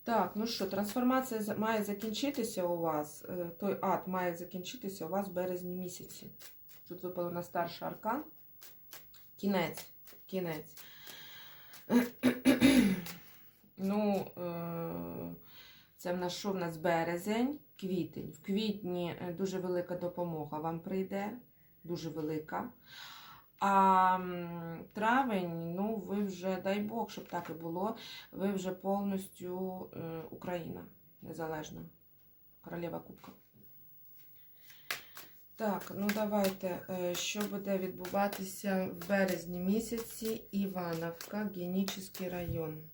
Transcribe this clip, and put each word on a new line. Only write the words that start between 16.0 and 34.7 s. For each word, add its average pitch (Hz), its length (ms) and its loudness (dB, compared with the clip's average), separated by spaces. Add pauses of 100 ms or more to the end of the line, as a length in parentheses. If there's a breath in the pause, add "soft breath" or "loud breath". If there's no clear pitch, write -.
в 185 40 0
нас 180 160 0
що? - 180 -2
В 190 40 2
нас 170 220 -2
березень, 175 840 2 (200)
квітень. 180 520 -2
В - 140 -16
квітні, 196 760 0
е, 175 120 -4
дуже 185 260 -2
велика 180 360 0
допомога 170 640 -2
вам 165 200 -2
прийде, 190 520 -2 (520 loud breath)
дуже 160 260 -4
велика. 156 600 -4 (960 loud breath)
А, 190 500 10
м, 170 800 -4
травень, 196 840 2
ну, 214 200 0
ви 196 280 -2
вже, 185 400 -2
дай 202 160 2
Бог, 214 320 -2
щоб - 160 -10
так 175 220 -4
і 160 40 -6
було, 170 440 -2 (340 loud breath)
ви 202 200 0
вже 185 200 0
повністю, 185 1200 -2
е, 165 360 -6
Україна 175 560 -6 (360)
незалежна. 160 600 -6 (800)
Королева 170 380 -6
Кубка. - 320 -16 (2250 loud breath)